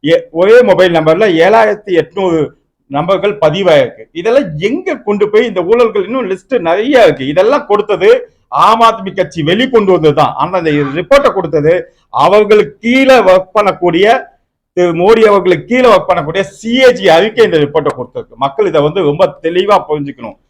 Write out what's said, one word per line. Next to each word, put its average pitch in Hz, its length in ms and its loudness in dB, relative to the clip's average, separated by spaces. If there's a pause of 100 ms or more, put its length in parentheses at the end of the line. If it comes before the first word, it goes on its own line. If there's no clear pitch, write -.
எ-, 160 260 0
ஒரே 202 320 2
மொபைல் 180 300 2
நம்பர்ல 165 340 0 (100)
ஏழாயிரத்தி 208 580 0
எட்நூறு 170 460 -2 (500)
நம்பர்கள் 190 480 -2
பதிவாயிருக்கு. 156 760 0
இதெல்லாம் 220 360 -2 (100)
எங்க 294 380 -4
கொண்டு 208 320 -2
போய் 220 180 2
இந்த 185 160 -6
ஊழல்கள், 202 420 0
இன்னும் 233 240 -6
லிஸ்ட் 190 300 -6
நிறைய 208 460 0
இருக்கு. 131 220 0
இதெல்லாம் 202 400 -2
கொடுத்தது 208 440 0 (460)
ஆம் 202 240 2
ஆத்மி 226 340 0
கட்சி 165 280 -6
வெளிக்கொண்டு 214 500 0
வந்ததுதான். 151 420 2
ஆனா 175 240 -4
அந்த 165 120 -2 (240)
ரிப்போர்ட்டை 277 380 0
கொடுத்தது 160 400 -2 (420)
அவர்களுக்கு 196 680 2
கீழே 262 400 2
ஒர்க் 185 340 2
பண்ணக்கூடிய, 185 520 0 (720)
திரு 180 160 0
மோடி 208 320 2
அவர்களுக்கு 185 420 0
கீழே 254 220 2
ஒர்க் 196 200 2
பண்ணக்கூடிய 170 320 -2 (100)
சி 226 260 -8
ஏ 262 160 4
ஜி 190 160 -2
அறிக்கை 214 360 2
இந்த 170 140 0
ரிப்போர்ட்டை 147 340 -2
கொடுத்திருக்கு. 117 440 -14
மக்கள் 139 300 -4
இதை 156 160 0
வந்து 160 200 -2
ரொம்ப 151 400 0
தெளிவா 190 400 0
புரிஞ்சுக்கணும். 139 540 -10 (140)